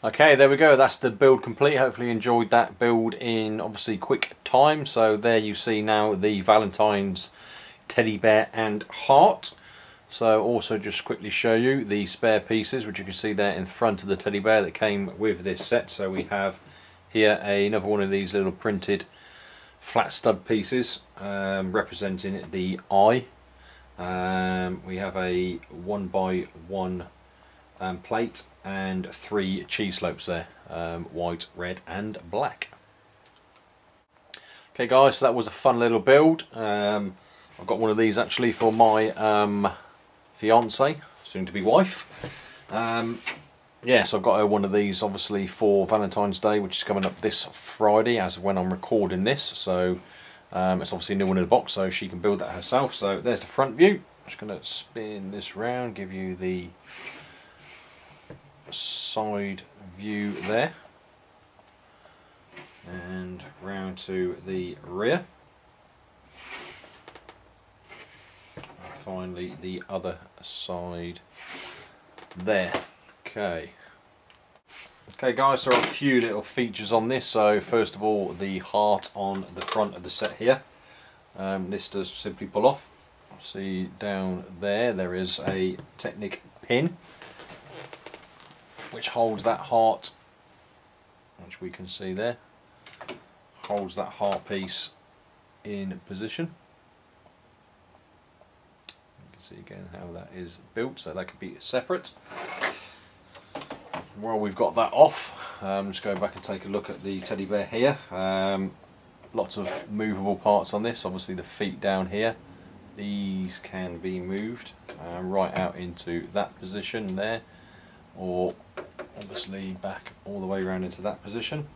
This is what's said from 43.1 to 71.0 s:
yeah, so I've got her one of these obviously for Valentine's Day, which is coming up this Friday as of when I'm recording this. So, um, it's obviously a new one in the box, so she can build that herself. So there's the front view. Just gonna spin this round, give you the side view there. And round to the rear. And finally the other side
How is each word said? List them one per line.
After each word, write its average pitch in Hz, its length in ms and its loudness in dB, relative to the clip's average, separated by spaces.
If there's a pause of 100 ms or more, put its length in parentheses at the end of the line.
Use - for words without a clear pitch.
yeah, 117 200 6
so 104 140 0
I've 95 60 -2
got 117 140 6
her 107 100 4
one 101 180 2
of 95 60 -2
these 101 320 2
obviously 98 420 -4
for 98 400 4
Valentine's 101 540 0
Day, 107 200 2
which 95 180 -4
is - 60 -4
coming 98 220 0
up - 160 -4
this - 320 0
Friday 110 640 2
as 90 200 -2
of 87 60 -12
when 98 140 2
I'm 92 140 0
recording 92 520 0
this. 135 200 2
So, 90 560 0 (520)
um, 92 300 0
it's - 100 -6
obviously 92 220 -6
a 98 60 0
new 98 80 2
one 95 100 4
in 90 60 2
the 87 40 -2
box, - 260 2
so 95 180 0
she 95 160 -4
can 92 120 -10
build 101 200 2
that - 140 -6
herself. 123 420 0
So 98 260 -2
there's 110 200 -2
the - 60 -12
front 135 280 -2
view. 185 260 6 (240)
Just - 140 -18
gonna 104 240 -10
spin 107 680 -10
this 101 260 -10
round, 120 380 -4
give 95 180 -10
you 95 240 -6
the 90 340 -4 (2000)
side 101 920 -4 (360)
view 104 360 -4
there. 110 400 -2 (2000)
And 90 560 -10 (200)
round 95 380 -8
to 92 360 -4 (100)
the 92 380 -6
rear. 110 420 -2 (3250)
And - 80 -10 (400)
finally 92 560 -8
the 92 280 -8
other 90 280 -6 (240)
side 87 800 -10 (1120)